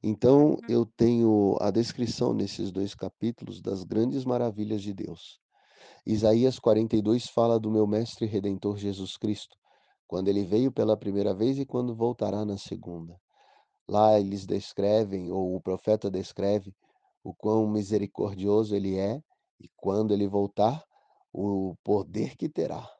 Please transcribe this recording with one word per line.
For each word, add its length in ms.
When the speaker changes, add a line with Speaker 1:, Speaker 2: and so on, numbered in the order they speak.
Speaker 1:
Então, 460
Speaker 2:
Uhum. 80
Speaker 1:
eu 180
tenho 760
a 100
descrição 640
nesses 380
dois 220
capítulos 680
das 240
grandes 400
maravilhas 560
de 120
Deus. 460
Isaías 540
quarenta 380
e 40
dois 260
fala 300
do 140
meu 160
mestre 380
e 40
redentor 460
Jesus 400
Cristo, 420
quando 200
ele 160
veio 300
pela 240
primeira 360
vez 240
e 80
quando 300
voltará 480
na 140
segunda. 600
Lá 320
eles 260
descrevem, 840
ou 240
o 40
profeta 520
descreve, 640
o 100
quão 340
misericordioso 1080
ele 200
é 240
e 160
quando 380
ele 140
voltar, 580
o 500
poder 540
que 100
terá. 400